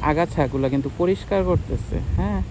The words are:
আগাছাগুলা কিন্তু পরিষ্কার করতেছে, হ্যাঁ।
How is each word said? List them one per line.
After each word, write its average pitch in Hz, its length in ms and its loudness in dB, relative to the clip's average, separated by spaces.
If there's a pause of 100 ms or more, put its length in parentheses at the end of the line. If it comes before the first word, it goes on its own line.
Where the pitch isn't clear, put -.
(100)
আগাছাগুলা 139 580 2
কিন্তু 139 200 0 (100)
পরিষ্কার 190 460 0
করতেছে, 170 520 0 (200)
হ্যাঁ। 190 340 0